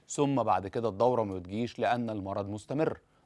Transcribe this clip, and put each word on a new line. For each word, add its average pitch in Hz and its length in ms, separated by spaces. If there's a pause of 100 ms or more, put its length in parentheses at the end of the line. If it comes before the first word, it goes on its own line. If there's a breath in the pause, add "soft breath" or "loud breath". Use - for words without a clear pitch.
ثم 139 360
بعد 98 240
كده 113 220
الدورة 113 340
ما 98 160
بتجيش 101 400
لأن 117 300
المرض 101 400
مستمر، 135 480 (280)